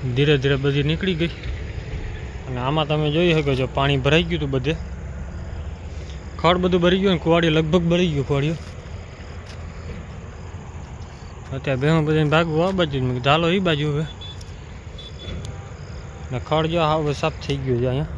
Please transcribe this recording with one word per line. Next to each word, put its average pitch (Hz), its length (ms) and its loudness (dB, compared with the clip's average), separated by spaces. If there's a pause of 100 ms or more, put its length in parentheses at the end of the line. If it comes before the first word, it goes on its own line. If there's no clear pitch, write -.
(160)
ધીરે 143 220 6
ધીરે 139 180 2
બધી 139 280 2
નીકળી 165 320 0
ગઈ. 165 120 0
અને - 1300 -8
આમાં 143 300 2
તમે 151 240 2
જોઈ 170 220 4
શકો 143 220 2
છો 127 120 2
પાણી 139 300 2
ભરાઈ 143 260 4
ગયું 170 160 -2
હતું 143 120 -2
બધે. 135 240 0 (1600)
ખડ 175 180 6
બધું 180 240 4
ભરી 180 180 6
ગયું 190 140 4
ને 165 40 2
કુવાડિયું 165 360 4
લગભગ 160 280 4
ભરી 175 260 4
ગયું 143 200 0
કુવાડિયું. 147 300 0 (3000)
અત્યારે 135 280 0
ભેહું 156 240 4
બધાને 156 240 4
ભાગવું 160 380 4
આ 196 40 2
બાજુ, 143 320 2
મેં 127 100 2
કીધું, 127 180 2
"હાલો, 165 180 6
ઈ 190 100 4
બાજુ 151 340 2
હવે." 151 120 0 (2250)
ને 123 80 -2
ખડ 156 280 0
જો 170 160 2
હવે 151 300 2
સાફ 156 200 -2 (140)
થઈ 143 80 0
ગયું 131 260 0
છે 123 40 2
અહીંયા. 131 200 0 (120)